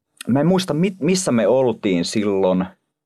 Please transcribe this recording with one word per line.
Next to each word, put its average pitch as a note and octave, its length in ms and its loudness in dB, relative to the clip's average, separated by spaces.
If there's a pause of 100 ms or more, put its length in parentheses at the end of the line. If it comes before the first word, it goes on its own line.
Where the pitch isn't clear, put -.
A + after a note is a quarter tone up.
(280)
Mä B2 120 0
en D3+ 80 2
muista, F#3 260 0
mit-, F#3 260 -2
missä F#3 320 -2
me A2+ 160 2
oltiin A2 580 0
silloin. F#2+ 600 0 (400)